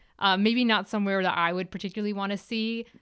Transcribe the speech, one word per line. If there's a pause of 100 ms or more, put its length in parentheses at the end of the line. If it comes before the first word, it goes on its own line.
(180)
uh,
maybe
not
somewhere
that
I
would
particularly
wanna
see (160)